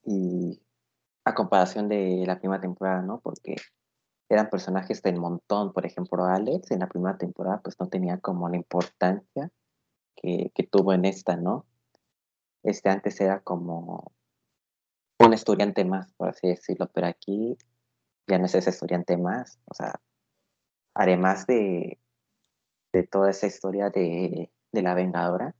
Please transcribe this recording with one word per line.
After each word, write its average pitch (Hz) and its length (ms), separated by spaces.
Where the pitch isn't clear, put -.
y 90 560
a - 100
comparación 101 540
de 92 380
la 90 120
primera 95 220
temporada, 92 400
¿no? 95 200
Porque - 360
eran 107 220
personajes 92 500
del 92 180
montón, 90 540
por 90 140
ejemplo, 90 400
Alex 110 440
en 92 100
la 92 80
primera 92 280
temporada, 92 460
pues, - 180
no 90 80
tenía 92 300
como 87 320
la 87 80
importancia 92 920
que, - 400
que - 100
tuvo 95 280
en 92 140
esta, 92 300
¿no? 95 280
Este, 101 280
antes 98 280
era 98 220
como 87 720
un 113 120
estudiante 101 500
más, 92 300
por 92 160
así 90 180
decirlo, 90 460
pero 87 120
aquí 107 520
ya 92 120
no 92 80
es 92 80
ese 92 160
estudiante 87 480
más, 104 480
o - 80
sea, - 260
además 95 520
de, 95 540
de 90 120
toda 98 220
esa 98 180
historia 98 440
de, 87 600
de 107 100
la 90 120
Vengadora 90 640